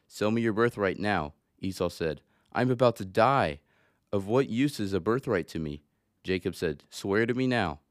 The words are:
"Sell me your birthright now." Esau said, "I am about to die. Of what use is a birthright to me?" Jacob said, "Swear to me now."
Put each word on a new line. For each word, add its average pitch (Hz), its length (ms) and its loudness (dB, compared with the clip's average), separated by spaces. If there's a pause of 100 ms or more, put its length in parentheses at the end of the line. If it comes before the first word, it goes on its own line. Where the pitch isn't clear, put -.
"Sell - 240 -2
me 117 120 2
your 113 100 2
birthright 104 460 0
now." 90 340 -2 (260)
Esau 95 300 -4
said, 78 320 -4 (320)
"I - 80 -2
am 127 100 2
about 120 260 4
to 98 100 -8
die. 110 540 2 (520)
Of 98 140 -2
what 123 240 0
use 135 280 0
is 98 140 -4
a 95 80 0
birthright 107 480 -2
to - 100 -8
me?" 76 260 -8 (380)
Jacob 92 320 -2
said, 78 360 -4
"Swear 101 340 0
to 117 80 0
me 127 140 0
now." 101 340 0 (100)